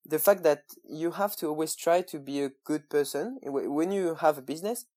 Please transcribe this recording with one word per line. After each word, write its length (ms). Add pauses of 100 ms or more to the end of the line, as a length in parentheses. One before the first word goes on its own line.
The 140
fact 240
that 200 (200)
you 280
have 260
to 100
always 260
try 280
to 180
be 220
a 100 (140)
good 240
person. 520
W-, 300
when 220
you 220
have 220
a 40
business 440 (120)